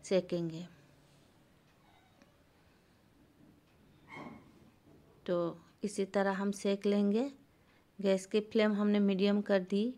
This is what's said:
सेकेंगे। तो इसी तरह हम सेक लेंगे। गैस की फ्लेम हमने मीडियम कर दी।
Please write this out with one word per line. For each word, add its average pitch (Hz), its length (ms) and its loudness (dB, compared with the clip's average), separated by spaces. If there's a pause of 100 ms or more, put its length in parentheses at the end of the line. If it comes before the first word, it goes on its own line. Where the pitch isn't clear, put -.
सेकेंगे। 175 640 -2 (4000)
तो 170 340 -4 (220)
इसी 202 220 -4
तरह 196 280 0
हम 196 200 -2
सेक 202 340 -2
लेंगे। 202 460 2 (680)
गैस 190 260 2
की 214 140 0
फ्लेम 214 320 2
हमने 208 260 2
मीडियम 202 420 4
कर 202 200 2
दी। 202 380 -2